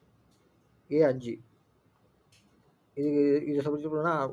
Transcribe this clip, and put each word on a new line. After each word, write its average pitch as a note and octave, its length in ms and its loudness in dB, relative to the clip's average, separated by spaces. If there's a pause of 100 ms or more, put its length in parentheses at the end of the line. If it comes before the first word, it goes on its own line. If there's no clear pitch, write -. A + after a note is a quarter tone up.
(960)
A D3+ 40 4 (100)
அஞ்சு. B2+ 240 -4 (1600)
இது, D3 240 2 (280)
இதை C#3+ 160 -2
சப்ஸ்டிட்யூட் D3+ 300 -4
பண்ணா D#3+ 180 0 (200)